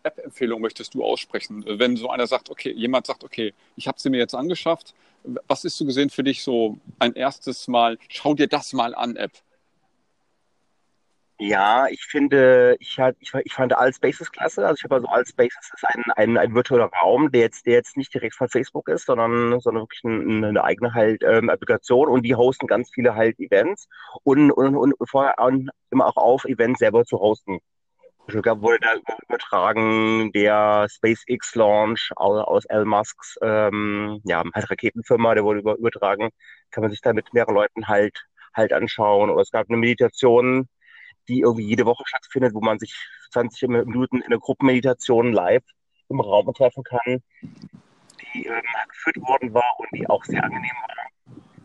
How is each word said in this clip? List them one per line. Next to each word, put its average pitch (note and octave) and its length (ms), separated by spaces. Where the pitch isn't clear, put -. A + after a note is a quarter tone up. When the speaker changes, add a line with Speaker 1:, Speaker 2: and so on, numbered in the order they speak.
Speaker 1:
App-Empfehlung B2 580
möchtest A2+ 320
du B2+ 100
aussprechen? G#2+ 640
Wenn A#2 300
so A#2+ 120
einer B2 180
sagt, - 240
okay, - 200
jemand A#2+ 360
sagt, - 160
okay, A2+ 300
ich - 120
hab C3 120
sie C3+ 120
mir B2+ 80
jetzt A#2+ 160
angeschafft, E3 580
was - 180
ist D#3 100
so D#3 100
gesehen C#3 260
für C#3 120
dich C3+ 200
so A2+ 340
ein A#2+ 160
erstes C3 520
Mal, A#2 300
schau D3 260
dir C#3+ 120
das - 260
mal A#2+ 200
an, A#2+ 220
App? G#2 160
Speaker 2:
Ja, G#2 480
ich - 180
finde, B2+ 760
ich - 200
hat, C3 200
ich, - 140
ich - 100
fand B2+ 220
All C3 180
Spaces - 380
klasse. - 340
Also E3 120
ich - 60
habe D3 120
also A#2+ 120
All A#2+ 180
Spaces - 480
ist - 140
ein, A#2+ 160
ein, A#2 220
ein G#2+ 180
virtueller A#2+ 340
Raum, C3 300
der B2 100
jetzt, - 240
der A#2+ 80
jetzt - 240
nicht C3+ 160
direkt A2+ 220
von B2 120
Facebook - 400
ist, - 200
sondern, A#2+ 520
sondern A2+ 240
wirklich - 220
ein, A2 340
ein, G#2+ 60
eine G#2 180
eigene A2 300
halt, A2 300
ähm, A2+ 260
Applikation B2 580
und B2+ 160
die A#2+ 120
hosten B2+ 320
ganz A#2 260
viele A#2+ 220
halt A2+ 240
Events G#2+ 500
und, C#3+ 300
und, C3+ 260
und C#3 160
vorher C3+ 300
an, C3 300
immer B2 160
auch - 120
auf, B2 280
Events B2 340
selber A2+ 240
zu A2+ 160
hosten. G2+ 400
Sogar G#2+ 340
wurde A2+ 180
da A2+ 140
über-, A2+ 240
übertragen, A2 1040
der G#2 560
SpaceX - 640
Launch G#2+ 600
au-, G2+ 240
aus G2+ 260
Elon G#2+ 220
Musks, - 540
ähm, G#2 800
ja, E2+ 200
halt G#2+ 160
Raketenfirma, A2+ 640
der G#2+ 100
wurde G#2 160
über-, G#2+ 160
übertragen. G#2 540
Kann G#2+ 140
man G#2+ 80
sich G#2 100
da A#2+ 100
mit A2 220
mehreren A2+ 220
Leuten G#2 320
halt, G#2 400
halt A2 180
anschauen. G#2 580
Oder E2+ 120
es - 100
gab A2+ 160
eine A#2 100
Meditation, B2 920
die B2 100
irgendwie A#2 260
jede A2+ 200
Woche A#2+ 200
stattfindet, B2+ 480
wo G#2+ 60
man G#2+ 200
sich A2 140
zwanzig A#2+ 380
Minuten B2 480
in A#2+ 60
einer A#2 160
Gruppenmeditation B2 920
live G2+ 320
im C3+ 100
Raum G#2 340
treffen B2+ 300
kann, B2 400
die, B2 120
ähm, A#2 160
geführt - 320
worden B2+ 320
war A#2+ 240
und A2+ 160
die - 160
auch - 160
sehr - 180
angenehm - 320
war. - 520